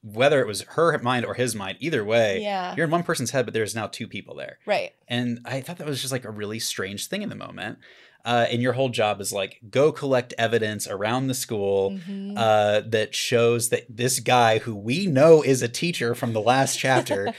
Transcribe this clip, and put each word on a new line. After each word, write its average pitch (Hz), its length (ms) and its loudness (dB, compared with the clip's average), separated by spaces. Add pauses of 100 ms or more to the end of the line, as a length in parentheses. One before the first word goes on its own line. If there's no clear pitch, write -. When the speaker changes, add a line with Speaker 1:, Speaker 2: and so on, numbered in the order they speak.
Speaker 1:
whether 127 380 2
it 120 60 0
was 98 160 -6
her 160 380 0
mind 120 260 0
or 98 80 -6
his 117 220 -2
mind. 95 240 -8
Either 135 240 -2
way, 107 380 2
Speaker 2:
Yeah. 190 340 -4
Speaker 1:
you're 156 80 0
in 151 80 0
one 170 100 2
person's 156 300 -4
head, 131 140 0
but 110 60 -4
there's 107 220 0
now 107 140 -4
two - 180 -10
people 87 300 -14
there. - 280 -12
Speaker 2:
Right. 165 280 -2 (160)
Speaker 1:
And 120 360 -2
I 127 160 -6
thought 175 180 -12
that 143 100 -8
was 135 120 -6
just, 131 120 -6
like, 127 120 -6
a 107 60 -10
really 107 300 -8
strange 101 480 -6
thing 202 140 -6
in 185 80 -8
the - 40 -12
moment. 92 440 -12 (460)
Uh, 120 280 2
and 120 100 0
your 127 120 0
whole 131 140 0
job 104 320 0
is, 95 120 -6
like, 98 260 -4 (100)
go 143 220 4
collect 131 480 -2
evidence 110 480 0
around 113 400 -2
the 127 80 -2
school, 98 560 0
Speaker 2:
Mm-hmm. 196 480 -10
Speaker 1:
uh, 107 480 4
that 110 300 -2
shows 117 540 2
that - 180 0
this 120 320 -2
guy 113 380 4
who 110 180 -6
we 127 320 -4
know 151 340 8
is 131 180 2
a 123 80 0
teacher 120 460 -4
from 117 180 -4
the 110 80 0
last 131 380 2
chapter 131 600 0